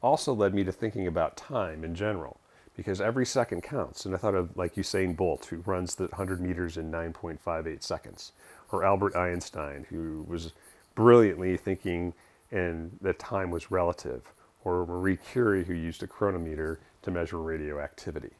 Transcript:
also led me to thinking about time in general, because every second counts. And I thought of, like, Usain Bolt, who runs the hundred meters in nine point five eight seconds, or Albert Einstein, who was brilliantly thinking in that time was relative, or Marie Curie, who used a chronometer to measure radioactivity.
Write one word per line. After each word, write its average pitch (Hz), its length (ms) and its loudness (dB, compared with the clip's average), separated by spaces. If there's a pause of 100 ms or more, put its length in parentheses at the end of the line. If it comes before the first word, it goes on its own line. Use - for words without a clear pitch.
also 135 320 4
led 101 200 4
me 98 100 4
to 92 80 -2
thinking 104 340 -2
about 82 300 0
time 82 480 -6
in 85 100 -6
general, 92 460 -4 (340)
because 98 260 -4
every 117 240 2
second 117 380 0
counts. - 420 -6
And 95 100 -2
I 95 40 0
thought 104 160 2
of, 90 200 0
like, 87 200 -2
Usain 95 420 0
Bolt, 85 300 0
who 85 180 -8
runs 90 300 -2
the 90 180 -4
hundred 92 280 -4
meters 87 360 -2
in 80 140 -6
nine 82 220 -4
point 82 280 -10
five 82 260 -4
eight 78 160 -8
seconds, - 500 -10 (380)
or 92 140 0
Albert 98 320 4
Einstein, 85 720 -2
who 80 400 -6
was 82 240 -6 (420)
brilliantly 101 640 8
thinking 87 560 -2 (380)
in 85 400 -2 (100)
that 95 180 0
time 95 320 -2
was 85 200 -4
relative, 87 520 0 (420)
or 90 220 2
Marie 90 300 2
Curie, 101 480 2
who 87 100 -2
used 82 280 -4
a 90 40 -6
chronometer 80 760 -2 (220)
to - 80 -4
measure 85 300 -2
radioactivity. 76 1000 -6